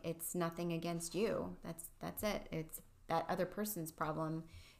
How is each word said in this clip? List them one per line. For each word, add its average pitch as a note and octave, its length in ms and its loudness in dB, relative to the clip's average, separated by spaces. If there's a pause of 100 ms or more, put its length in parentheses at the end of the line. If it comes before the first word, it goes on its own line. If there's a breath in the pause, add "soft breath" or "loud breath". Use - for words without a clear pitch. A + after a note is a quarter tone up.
it's E3 320 -2
nothing E3+ 380 2
against E3+ 420 0
you. F3+ 400 2 (100)
That's, E3+ 200 -6 (140)
that's E3+ 240 -4
it. - 280 2
It's D#3+ 300 -2 (260)
that E3 200 4
other F3+ 180 4
person's F3+ 460 0
problem, D#3+ 520 0 (360 loud breath)